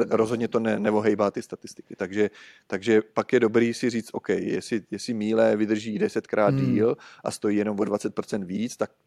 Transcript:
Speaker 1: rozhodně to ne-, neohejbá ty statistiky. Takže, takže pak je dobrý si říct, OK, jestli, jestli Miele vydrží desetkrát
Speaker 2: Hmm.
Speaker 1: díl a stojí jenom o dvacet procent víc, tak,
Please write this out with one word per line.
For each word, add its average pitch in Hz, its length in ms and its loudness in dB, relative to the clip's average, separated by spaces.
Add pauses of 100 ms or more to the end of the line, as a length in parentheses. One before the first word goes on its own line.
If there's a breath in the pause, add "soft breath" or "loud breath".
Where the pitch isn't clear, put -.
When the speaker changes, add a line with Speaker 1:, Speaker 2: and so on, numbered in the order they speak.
(100)
Speaker 1:
rozhodně 113 380 0
to 117 120 0
ne-, 110 180 0
neohejbá 107 520 2
ty 117 120 -6
statistiky. - 540 -16
Takže, 101 340 0 (360 soft breath)
takže 107 340 2 (140)
pak - 180 -2
je 127 80 6
dobrý 117 340 2
si - 160 -2
říct, 113 220 -4
OK, - 160 -10
jestli, 92 640 -2
jestli 104 240 -6
Miele 110 420 2
vydrží 107 420 -2
desetkrát 113 560 0
Speaker 2:
Hmm. 135 120 0
Speaker 1:
díl 123 300 2 (280 loud breath)
a - 60 -4
stojí 104 260 0
jenom 104 240 0
o 107 40 0
dvacet 104 300 -2
procent 104 300 -6
víc, 104 320 -6
tak, - 140 -4 (160)